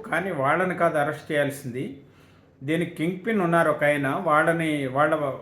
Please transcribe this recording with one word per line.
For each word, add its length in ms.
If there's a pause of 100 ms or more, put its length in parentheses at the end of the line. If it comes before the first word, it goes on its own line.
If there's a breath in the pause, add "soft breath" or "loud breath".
(100)
కానీ 200
వాళ్ళని 440
కాదు 240
అరెస్ట్ 340
చేయాల్సింది. 720 (600 soft breath)
దీనికి 340
కింగ్ 300
పిన్ 140
ఉన్నారు 300
ఒక 140
ఆయన, 420
వాళ్ళని, 600
వాళ్ళ, 560